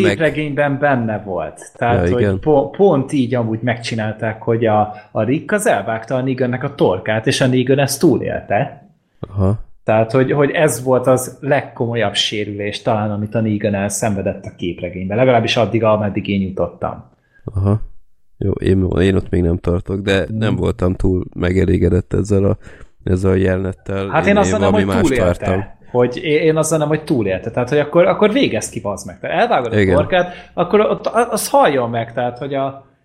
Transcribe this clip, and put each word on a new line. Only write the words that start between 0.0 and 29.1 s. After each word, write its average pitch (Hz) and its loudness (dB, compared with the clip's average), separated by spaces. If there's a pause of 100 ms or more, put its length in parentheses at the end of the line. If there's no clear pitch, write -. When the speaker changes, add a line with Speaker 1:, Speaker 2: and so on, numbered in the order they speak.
Speaker 1:
meg - 4
Speaker 2:
képregényben 143 0
benne 117 0
volt. 87 -8
Tehát, 117 2
Speaker 1:
Ja, 90 2
Speaker 2:
hogy - 2
Speaker 1:
igen. 95 2
Speaker 2:
po-, 147 2
pont 165 2
így 127 0
amúgy 113 -2
megcsinálták, 113 -4
hogy 117 0
a, 104 2 (180)
a 110 0
Rick 143 -2
az 208 0
elvágta 113 -2
a 127 -2
Negannek 127 -2
a 143 -6
torkát, 110 0
és 135 0
a 135 2
Negan 127 2
ezt 135 0
túlélte. - 0 (300)
Speaker 1:
Aha. 98 -2 (160)
Speaker 2:
Tehát, 110 2
hogy, 131 2
hogy 143 2
ez 151 0
volt 127 2
az 127 2
legkomolyabb 120 -2
sérülés 104 -4
talán, 107 0
amit 104 -4
a 113 0
Negan 107 0
elszenvedett 98 -2
a 104 -16
képregényben. 92 -6
Legalábbis 120 4
addig, 110 0
ameddig 104 0
én 98 0
jutottam. - -6 (340)
Speaker 1:
Aha. 98 0 (560)
Jó, 98 -2
én, 95 2 (120)
én 95 4
ott - -2
még 90 0
nem 85 2
tartok, 87 -2
de 98 0 (140)
Speaker 2:
Mm. 110 -4
Speaker 1:
nem 107 0
voltam 90 0
túl 92 0 (100)
megelégedett 90 2
ezzel 98 2
a, 101 2 (460)
ezzel 92 2
a 95 4
jelenettel. 95 -2
Speaker 2:
Hát 156 0
Speaker 1:
Én, 202 2
Speaker 2:
én 202 4
azt 196 4
Speaker 1:
én - 0
Speaker 2:
mondom, 98 2
Speaker 1:
valami 98 2
Speaker 2:
hogy 95 2
Speaker 1:
mást 92 2
Speaker 2:
túlélte. 113 0
Speaker 1:
vártam. 92 -4 (140)
Speaker 2:
Hogy 123 2
é-, 160 0
én 156 4
azt 156 0
mondom, 156 0
hogy 156 -2
túlélte. 101 -2
Tehát, 123 -2
hogy 147 0
akkor, 170 2
akkor 190 2
végezd 214 -2
ki, 117 -8
bazd 98 -8
meg. 87 -16